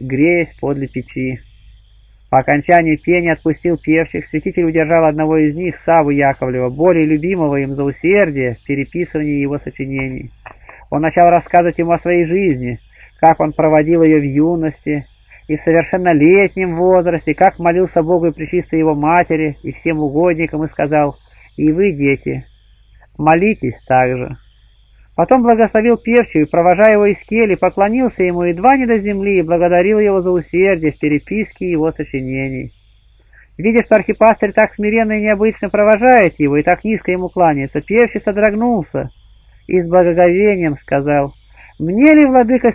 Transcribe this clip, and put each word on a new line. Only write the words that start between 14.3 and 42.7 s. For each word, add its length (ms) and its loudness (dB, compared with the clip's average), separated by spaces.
и 80 -4
в 60 -8
совершеннолетнем 1120 2
возрасте, 580 0
как 240 2
молился 440 0
Богу 240 0
и 60 -2
Пречистой 480 -4
его 140 0
матери 680 0
и 100 -12
всем 260 -6
угодникам, 640 -2
и 40 -6
сказал: 480 -2
«И 160 0
вы, 200 0
дети, 520 -4
молитесь 720 -2
так 300 2
же». 180 -10
Потом 260 2
благословил 540 2
певчую, 520 0
провожая 440 4
его 140 2
из 200 0
кельи, 300 0
поклонился 640 -2
ему 220 -2
едва 320 2
не 100 -2
до 140 0
земли 380 -2
и 40 2
благодарил 560 2
его 220 2
за 100 -2
усердие 600 0
в 80 -14
переписке 680 -4
его 220 -2
сочинений. 800 -8
Видя, 280 0
что 120 2
архипастырь 560 0
так 220 0
смиренно 440 -2
и 40 -4
необычно 480 -2
провожает 680 4
его 180 0
и 60 0
так 220 0
низко 260 -4
ему 200 -4
кланяется, 500 -2
певчий 400 -2
содрогнулся 920 -2
и 160 0
с 60 -6
благоговением 920 2
сказал: 500 -2
«Мне 340 4
ли, 140 6
владыка 460 2